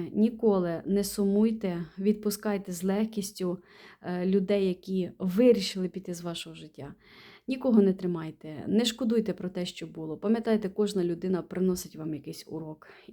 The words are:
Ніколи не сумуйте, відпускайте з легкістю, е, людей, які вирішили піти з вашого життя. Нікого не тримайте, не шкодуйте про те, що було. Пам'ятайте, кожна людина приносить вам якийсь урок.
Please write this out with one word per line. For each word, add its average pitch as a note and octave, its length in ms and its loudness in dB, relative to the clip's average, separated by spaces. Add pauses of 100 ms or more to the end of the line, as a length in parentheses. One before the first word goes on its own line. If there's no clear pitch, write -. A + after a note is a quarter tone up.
(140)
Ніколи G3+ 720 2
не G3 180 2
сумуйте, G3+ 840 0 (120)
відпускайте G#3 760 -2
з F3 120 -6
легкістю, G3 760 -2 (440)
е, F3+ 240 -4
людей, G3 420 2
які F#3 520 -2
вирішили F#3+ 680 4
піти F3+ 240 -10
з E3+ 80 -10
вашого E3+ 340 -8
життя. D3+ 380 -16 (540)
Нікого B3+ 340 4
не F#3+ 120 6
тримайте, D#3+ 760 -6
не G#3+ 180 4
шкодуйте A3+ 480 0
про F3+ 160 -6
те, F3+ 160 -4
що E3+ 220 -12
було. D#3 300 -10
Пам'ятайте, A3 520 0
кожна G3+ 340 0
людина F3 380 0
приносить F3+ 540 -2
вам D#3 180 -6
якийсь D#3 340 -12
урок. D#3 400 -10 (240)